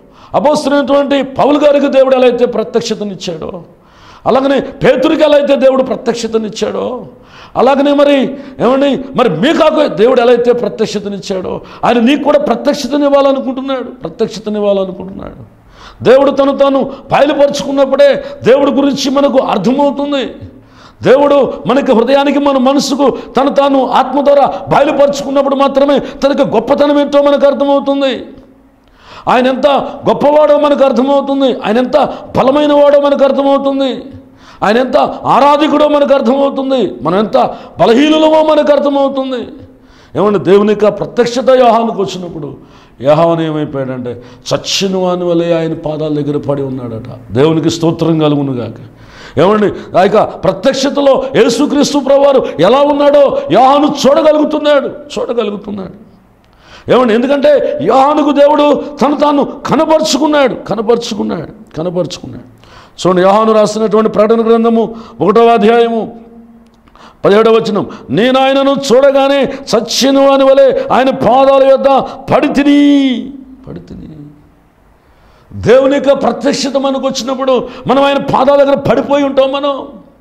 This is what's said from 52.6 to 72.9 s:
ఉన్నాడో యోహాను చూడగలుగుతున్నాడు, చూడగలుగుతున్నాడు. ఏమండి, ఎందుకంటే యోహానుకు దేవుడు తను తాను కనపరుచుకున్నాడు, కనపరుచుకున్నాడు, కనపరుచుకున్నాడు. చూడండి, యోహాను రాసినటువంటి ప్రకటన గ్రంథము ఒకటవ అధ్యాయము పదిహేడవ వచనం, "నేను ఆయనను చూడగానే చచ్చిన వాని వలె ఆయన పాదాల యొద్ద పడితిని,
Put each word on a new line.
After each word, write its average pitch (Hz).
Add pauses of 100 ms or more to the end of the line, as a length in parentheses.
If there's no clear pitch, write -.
ఉన్నాడో 285 (100)
యోహాను 262
చూడగలుగుతున్నాడు, 294
చూడగలుగుతున్నాడు. 202 (960)
ఏమండి, 226
ఎందుకంటే 269
యోహానుకు 277
దేవుడు 285 (180)
తను 285
తాను 285
కనపరుచుకున్నాడు, 302
కనపరుచుకున్నాడు, 214
కనపరుచుకున్నాడు. 160 (460)
చూడండి, 180
యోహాను 214
రాసినటువంటి 214
ప్రకటన 220
గ్రంథము 226 (260)
ఒకటవ 214
అధ్యాయము 233 (1040)
పదిహేడవ 220
వచనం, 208 (200)
"నేను 247
ఆయనను 269 (180)
చూడగానే 277
చచ్చిన 269
వాని 277
వలె 269 (120)
ఆయన 254
పాదాల 269
యొద్ద 269 (480)
పడితిని, 285 (360)